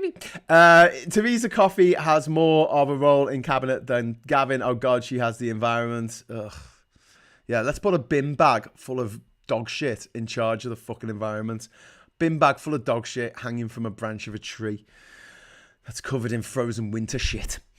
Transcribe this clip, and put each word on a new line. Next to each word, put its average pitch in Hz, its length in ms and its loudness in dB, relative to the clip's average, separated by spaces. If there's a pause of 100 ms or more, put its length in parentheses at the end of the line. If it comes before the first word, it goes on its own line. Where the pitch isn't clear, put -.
(480)
Uh, 170 400 10 (220)
Theresa 226 380 0
Coffey 185 460 4
has 156 340 2
more 160 400 4
of 143 200 2
a 143 80 -2
role 139 320 4
in 131 140 -4
cabinet 131 440 -2
than 120 400 -4
Gavin. 135 360 0
Oh 123 120 0
God, 123 300 0
she 127 140 -6
has 117 200 -4
the 120 120 -6
environment. 117 800 -4
Ugh. 107 240 -12 (960)
Yeah, 117 140 -2
let's 135 180 -2
put 202 160 0
a 175 40 4
bin 143 360 0
bag 127 400 4
full 127 260 -8
of 113 200 -6 (260)
dog 113 220 -4
shit 127 460 -6
in 117 120 -8
charge 113 380 -4
of 123 60 -8
the 113 60 -8
fucking 113 340 -12
environment. 110 580 -6 (500)
Bin 160 200 0
bag 143 200 4
full 156 160 -6
of 135 100 -2
dog 117 220 -2
shit 120 340 -8
hanging 117 280 -6
from 113 160 -8
a 113 60 -4
branch 110 360 -10
of 110 80 -12
a 107 40 -8
tree 107 480 -10 (1000)
that's - 140 -14
covered 120 320 -6
in 117 100 -4
frozen 117 480 -6
winter 113 280 -6
shit. - 400 -6 (200)